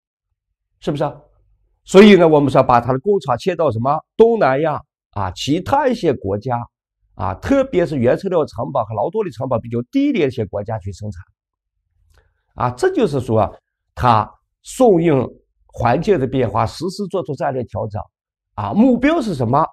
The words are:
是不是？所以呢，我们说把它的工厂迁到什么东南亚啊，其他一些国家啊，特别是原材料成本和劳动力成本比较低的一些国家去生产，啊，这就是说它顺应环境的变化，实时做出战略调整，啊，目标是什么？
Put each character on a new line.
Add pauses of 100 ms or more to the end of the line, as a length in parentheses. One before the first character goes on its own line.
(800)
是
不
是？ (800)
所
以
呢，
我
们
说
把
它
的
工
厂
迁
到
什
么 (160)
东
南
亚 (300)
啊，
其
他
一
些
国
家 (500)
啊，
特
别
是
原
材
料
成
本
和
劳
动
力
成
本
比
较
低
的
一
些
国
家
去
生
产， (1300)
啊，
这
就
是
说 (420)
它 (300)
顺
应 (380)
环
境
的
变
化，
实
时
做
出
战
略
调
整， (540)
啊，
目
标
是
什
么？